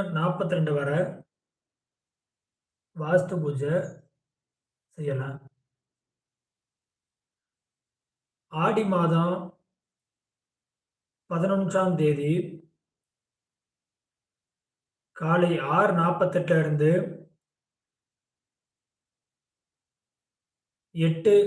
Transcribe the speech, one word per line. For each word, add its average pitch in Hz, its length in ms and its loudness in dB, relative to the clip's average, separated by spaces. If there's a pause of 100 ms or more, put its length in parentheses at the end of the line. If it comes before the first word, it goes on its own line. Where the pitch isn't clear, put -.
(200)
நாப்பத்திரெண்டு 165 600 -2
வரை 143 200 -2 (2000)
வாஸ்து 175 440 0
பூஜை 143 340 -4 (1200)
செய்யலாம். 135 420 -6 (3000)
ஆடி 196 320 0 (100)
மாதம் 170 420 2 (1900)
பதினொன்றாம் 185 680 0
தேதி 147 320 2 (2750)
காலை 170 340 2 (240)
ஆறு 196 240 4
நாப்பத்தெட்டுல 170 640 2
இருந்து 151 280 2 (4000)
எட்டு 165 400 2 (100)